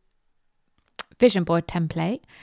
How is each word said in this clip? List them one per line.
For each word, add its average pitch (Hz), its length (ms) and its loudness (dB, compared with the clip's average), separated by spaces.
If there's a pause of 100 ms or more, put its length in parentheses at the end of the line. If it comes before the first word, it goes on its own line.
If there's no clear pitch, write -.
(1160)
vision 202 280 4
board 170 200 0
template, 170 580 -4 (200)